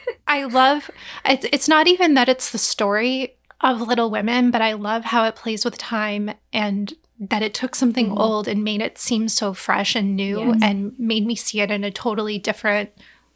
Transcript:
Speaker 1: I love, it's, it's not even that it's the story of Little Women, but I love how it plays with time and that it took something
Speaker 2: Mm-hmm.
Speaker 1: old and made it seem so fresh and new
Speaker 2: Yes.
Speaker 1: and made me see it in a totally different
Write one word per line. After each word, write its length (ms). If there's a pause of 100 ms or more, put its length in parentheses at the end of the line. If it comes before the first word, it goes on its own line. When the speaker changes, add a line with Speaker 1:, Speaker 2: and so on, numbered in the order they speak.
(280)
Speaker 1:
I 180
love, 440 (360)
it's, 260
it's 160
not 200
even 260
that 160
it's 220
the 60
story 760 (260)
of 200
Little 280
Women, 420
but 100
I 120
love 320
how 200
it 100
plays 300
with 120
time 540 (220)
and 400 (260)
that 220
it 120
took 220
something 340
Speaker 2:
Mm-hmm. 80
Speaker 1:
old 300
and 160
made 180
it 160
seem 300
so 260
fresh 420
and 200
new 240
Speaker 2:
Yes. 220
Speaker 1:
and 360
made 280
me 100
see 260
it 100
in 120
a 80
totally 480
different 520 (440)